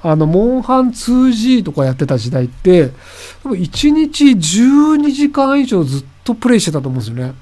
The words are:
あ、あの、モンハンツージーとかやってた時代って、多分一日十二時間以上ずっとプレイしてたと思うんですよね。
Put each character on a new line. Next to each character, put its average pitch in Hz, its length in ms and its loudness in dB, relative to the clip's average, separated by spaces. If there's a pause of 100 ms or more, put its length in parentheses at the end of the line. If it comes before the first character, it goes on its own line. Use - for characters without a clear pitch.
あ、 160 80 -2
あ 156 40 2
の、 156 100 2
モ 220 340 0
ン - 20 -2
ハ 254 200 0
ン 247 120 -2
ツ - 180 -6
ー 254 200 4
ジ 226 260 -2
ー 202 60 -2
と 151 100 -8
か 143 100 -2
や 131 100 0
っ - 20 -6
て 151 100 -2
た 135 120 0
時 117 140 -6
代 127 140 -2
っ - 20 -4
て、 160 440 2 (520)
多 277 60 -10
分 190 100 -4
一 294 320 0
日 294 480 2
十 262 560 2
二 294 160 0
時 285 200 0
間 277 280 0
以 262 60 0
上 185 180 0
ず 135 180 -4
っ - 20 -20 (200)
と 233 120 -4
プ 247 120 -4
レ 240 100 4
イ - 40 2
し - 40 -6
て 160 60 -4
た 151 80 -4
と 135 80 -6
思 131 40 -6
う - 0 -
ん 131 80 -6
で 107 60 -8
す - 40 -10
よ 117 60 -10
ね。 127 260 -8